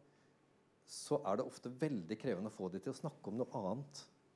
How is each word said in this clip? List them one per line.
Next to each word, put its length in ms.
så 340
er 160
det 80
ofte 240
veldig 480
krevende 320
å 60
få 160
de 100
til 120
å 40
snakke 320
om 80
noe 240
annet 400